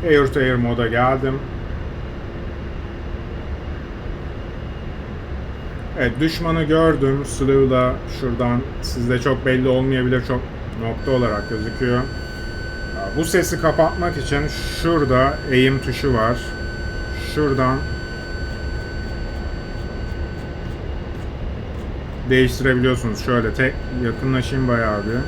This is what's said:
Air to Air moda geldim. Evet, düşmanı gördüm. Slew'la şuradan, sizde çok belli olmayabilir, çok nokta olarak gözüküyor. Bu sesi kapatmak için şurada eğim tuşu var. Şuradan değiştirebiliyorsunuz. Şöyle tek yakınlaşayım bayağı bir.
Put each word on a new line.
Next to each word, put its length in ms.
Air 200
to 120
Air 160
moda 320
geldim. 520
Evet, 200
düşmanı 440
gördüm. 640
Slew'la 680
şuradan, 420
sizde 380
çok 260
belli 220
olmayabilir, 580
çok 160
nokta 300
olarak 380
gözüküyor. 520
Bu 60
sesi 380
kapatmak 560
için 300
şurada 520
eğim 280
tuşu 340
var. 240
Şuradan 420
değiştirebiliyorsunuz. 960
Şöyle 280
tek 200
yakınlaşayım 640
bayağı 360
bir. 240